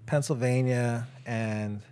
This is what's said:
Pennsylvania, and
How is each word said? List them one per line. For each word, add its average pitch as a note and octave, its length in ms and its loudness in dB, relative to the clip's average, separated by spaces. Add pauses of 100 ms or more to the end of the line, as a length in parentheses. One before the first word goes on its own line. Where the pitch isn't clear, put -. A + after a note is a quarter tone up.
Pennsylvania, B2+ 1000 2 (200)
and G#2+ 540 -2 (100)